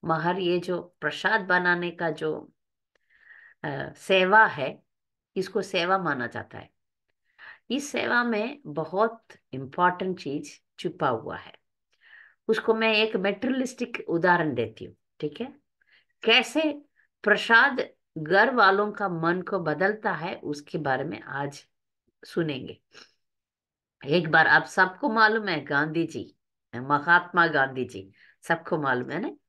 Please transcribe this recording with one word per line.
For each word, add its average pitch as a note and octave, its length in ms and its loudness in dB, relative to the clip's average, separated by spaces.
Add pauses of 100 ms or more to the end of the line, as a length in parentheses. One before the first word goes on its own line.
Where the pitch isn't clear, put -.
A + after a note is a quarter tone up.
मगर E3 340 0
ये F3+ 200 0
जो F3 420 -6
प्रसाद G3 400 0
बनाने F3+ 500 0
का E3+ 200 -4
जो, D#3 420 -6 (1120)
अ, C#3 280 -8
सेवा F#3+ 540 6
है, C3 360 -6 (540)
इसको F#3+ 260 -4
सेवा F3+ 360 0
माना C#3+ 280 -2
जाता A2+ 320 -10
है। - 120 -18 (1000)
इस C#4 220 -6
सेवा A#3+ 320 0
में A#3 420 -2
बहुत E3+ 580 -2 (280)
इंपॉर्टेंट F3 680 -2
चीज C#3+ 420 -10 (160)
छुपा E3 300 -2
हुआ A2+ 280 -4
है, - 160 -16 (960)
उसको A3 260 2
मैं A3 200 2
एक G#3+ 220 0
मटेरियलिस्टिक A#3+ 920 -4
उदाहरण E3 460 2
देती A#2 300 -6
हूँ, - 120 -18 (240)
ठीक D3 200 -8
है? B3+ 140 -10 (720)
कैसे C#4+ 580 2 (400)
प्रसाद A#3+ 680 4 (300)
घर F#3+ 360 4
वालों G#3 380 4
का G3+ 160 -4
मन E3+ 340 -2
को G3 160 -4
बदलता F#3 540 -2
है, E3 220 -6
उसके D3 440 -8
बारे C#3 260 -2
में D#3+ 180 -10
आज C#3+ 440 -10 (580)
सुनेंगे। D3+ 560 -6 (1300)
एक D#3+ 220 0
बार D#3+ 180 6
आप D#3 180 6
सबको F#3 440 0
मालूम A3 400 2
है, D#3 160 -2
गांधी D#3 420 0
जी, - 300 -12 (400)
महात्मा E3 680 2
गांधी C3+ 380 0
जी, G2 280 -16 (300)
सबको E3 360 -4
मालूम C3 320 -2
है D#3 100 -6
ना? D4 100 -6 (180)